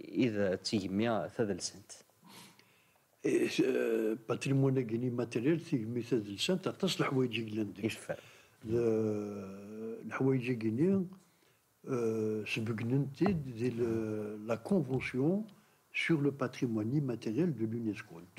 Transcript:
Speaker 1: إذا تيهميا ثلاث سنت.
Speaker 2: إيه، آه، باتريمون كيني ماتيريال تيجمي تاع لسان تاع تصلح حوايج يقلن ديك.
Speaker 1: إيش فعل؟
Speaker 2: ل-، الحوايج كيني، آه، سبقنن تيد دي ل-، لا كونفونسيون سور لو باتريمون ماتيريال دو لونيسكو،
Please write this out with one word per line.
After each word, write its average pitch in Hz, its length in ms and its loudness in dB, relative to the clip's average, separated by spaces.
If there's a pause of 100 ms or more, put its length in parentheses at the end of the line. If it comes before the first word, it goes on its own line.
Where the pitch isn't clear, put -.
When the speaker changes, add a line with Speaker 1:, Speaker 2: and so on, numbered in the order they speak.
Speaker 1:
إذا 101 460 2
تيهميا 98 760 0
ثلاث 101 320 0
سنت. - 320 -10 (1300)
Speaker 2:
إيه، - 240 2 (160)
آه، 117 520 2 (120)
باتريمون 135 520 2
كيني 117 300 0
ماتيريال 120 500 0
تيجمي 120 420 -2
تاع 117 160 0
لسان 101 420 -2
تاع 113 120 -2
تصلح - 380 -2
حوايج 127 280 2
يقلن 107 340 -2
ديك. 101 120 -4
Speaker 1:
إيش 107 100 0
فعل؟ - 220 -6 (480)
Speaker 2:
ل-، 107 1400 -2
الحوايج 131 460 2
كيني، 135 540 2 (840)
آه، 110 580 0
سبقنن 117 720 0
تيد 156 380 2
دي 123 140 0
ل-، 107 760 -2
لا 117 80 0
كونفونسيون 139 880 2 (500)
سور 165 260 2
لو 143 100 2
باتريمون 123 680 0
ماتيريال 127 580 0
دو 110 80 -2
لونيسكو، 110 540 -4 (180)